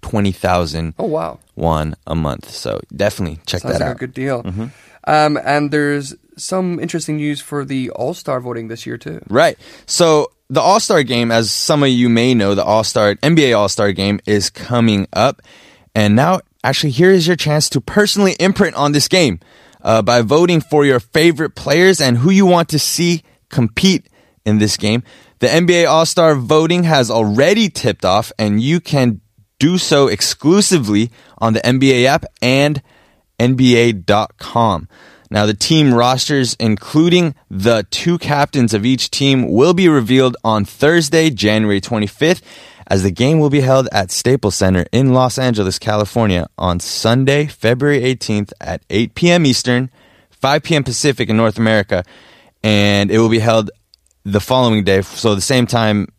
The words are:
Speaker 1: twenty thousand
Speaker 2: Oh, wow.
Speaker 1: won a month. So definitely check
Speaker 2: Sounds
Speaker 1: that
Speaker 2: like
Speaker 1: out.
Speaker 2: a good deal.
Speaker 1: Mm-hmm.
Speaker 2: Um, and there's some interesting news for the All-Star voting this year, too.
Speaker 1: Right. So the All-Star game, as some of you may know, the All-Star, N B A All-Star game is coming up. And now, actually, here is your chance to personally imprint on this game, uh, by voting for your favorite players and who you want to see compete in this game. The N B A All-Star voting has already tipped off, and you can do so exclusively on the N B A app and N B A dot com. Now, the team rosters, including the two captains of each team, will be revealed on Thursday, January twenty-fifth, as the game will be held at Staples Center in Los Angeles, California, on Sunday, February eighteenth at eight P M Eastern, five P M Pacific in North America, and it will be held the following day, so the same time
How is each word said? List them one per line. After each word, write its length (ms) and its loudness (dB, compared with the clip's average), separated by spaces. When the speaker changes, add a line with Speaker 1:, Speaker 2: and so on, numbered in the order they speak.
Speaker 1:
twenty 300 -2
thousand 640 -4
Speaker 2:
Oh, 80 -8
wow. 320 -6
Speaker 1:
won 380 -2
a 80 -6
month. 340 -6
So 400 -10
definitely 560 -6
check 160 -8
Speaker 2:
Sounds 160 -6
Speaker 1:
that 40 -4
Speaker 2:
like 100 -4
Speaker 1:
out. 40 -10
Speaker 2:
a 40 -20
good 160 -12
deal. 260 -6
Speaker 1:
Mm-hmm. 320 -10
Speaker 2:
Um, 380 2
and 260 -2
there's 460 -4
some 440 -6
interesting 380 -8
news 240 -6
for 220 -10
the 280 -6
All-Star 480 -6
voting 300 -10
this 180 -14
year, 100 -10
too. 320 -14
Speaker 1:
Right. 260 2
So 460 0
the 120 -2
All-Star 420 2
game, 260 -2
as 220 0
some 320 -2
of 60 2
you 200 2
may 240 2
know, 220 2
the 80 -2
All-Star, 580 0
N 140 2
B 160 4
A 20 2
All-Star 380 0
game 340 -2
is 240 -2
coming 640 -2
up. 280 -2
And 220 2
now, 240 2
actually, 280 -2
here 200 4
is 160 4
your 80 2
chance 340 -2
to 120 -2
personally 580 0
imprint 360 0
on 180 0
this 140 0
game, 340 0
uh, 180 2
by 200 2
voting 400 2
for 240 0
your 160 2
favorite 520 0
players 480 2
and 160 2
who 140 2
you 160 4
want 220 2
to 100 -2
see 420 -2
compete 580 0
in 120 2
this 200 0
game. 260 -2
The 120 2
N 160 2
B 160 4
A 20 2
All-Star 480 2
voting 500 0
has 280 2
already 580 2
tipped 360 -4
off, 340 0
and 200 0
you 200 0
can 420 -2
do 180 2
so 300 2
exclusively 1040 0
on 160 0
the 100 -2
N 140 2
B 160 4
A 140 2
app 180 0
and 400 0
N 160 2
B 220 4
A 160 4
dot 460 -2
com. 500 -2
Now, 160 0
the 80 0
team 400 2
rosters, 640 0
including 760 0
the 400 -2
two 300 -2
captains 560 0
of 100 -2
each 240 -2
team, 420 0
will 220 4
be 160 4
revealed 540 2
on 200 0
Thursday, 680 0
January 500 0
twenty-fifth, 640 -2
as 160 0
the 80 0
game 300 0
will 100 2
be 120 0
held 300 2
at 200 -4
Staples 420 0
Center 380 0
in 240 2
Los 240 0
Angeles, 400 -2
California, 680 -2
on 200 -2
Sunday, 680 0
February 560 0
eighteenth 580 -4
at 300 -10
eight 240 -2
P 160 2
M 160 4
Eastern, 420 0
five 320 -2
P 140 -2
M 80 0
Pacific 460 -2
in 60 0
North 220 0
America, 460 0
and 480 2
it 80 0
will 160 2
be 60 2
held 320 0
the 160 -2
following 440 0
day, 180 2
so 320 -2
the 80 -2
same 240 0
time 540 -2